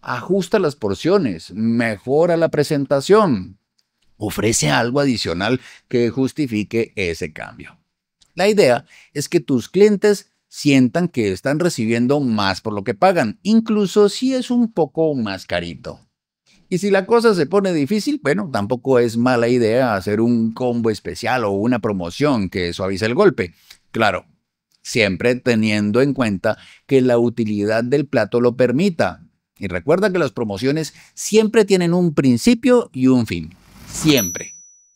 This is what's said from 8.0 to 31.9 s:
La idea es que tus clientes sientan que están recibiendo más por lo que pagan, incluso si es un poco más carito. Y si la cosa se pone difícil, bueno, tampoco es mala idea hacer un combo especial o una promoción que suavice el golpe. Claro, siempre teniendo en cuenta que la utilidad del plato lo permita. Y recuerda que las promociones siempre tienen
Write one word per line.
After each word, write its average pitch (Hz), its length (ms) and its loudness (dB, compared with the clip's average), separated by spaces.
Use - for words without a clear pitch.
La 190 140 2
idea 156 360 4
es 143 140 -8
que 175 120 2
tus 123 280 -2
clientes 202 640 2
sientan 139 600 2
que 104 240 -2
están 135 260 -4
recibiendo 127 600 0
más 104 400 -2
por 110 120 -8
lo 101 120 -6
que 120 100 -4
pagan, 165 480 0
incluso 208 680 2
si 262 260 -2
es 254 160 -4
un 240 220 0
poco 160 420 -2
más 104 320 -6
carito. 85 540 -8
Y 180 100 -4
si 202 120 -2
la 190 160 2
cosa 226 280 4
se 165 120 0
pone 190 260 0
difícil, 202 500 -2
bueno, 170 300 -2
tampoco 123 460 0
es 117 180 2
mala 120 320 2
idea 120 460 2
hacer 101 260 -2
un 113 320 2
combo 120 380 -2
especial 110 540 -4
o 101 60 0
una 110 280 0
promoción 101 680 -2
que 87 240 -4
suavice 98 340 -4
el 117 80 0
golpe. 147 400 -2
Claro, 101 340 0
siempre 107 480 0
teniendo 110 680 0
en 139 140 0
cuenta 110 440 -2
que 135 140 2
la 123 180 2
utilidad 110 640 0
del 139 240 0
plato 120 340 0
lo 120 160 0
permita. 123 680 0
Y 98 80 -10
recuerda 151 460 -2
que 180 60 -2
las 147 120 -2
promociones 127 640 -4
siempre 220 500 2
tienen 180 280 2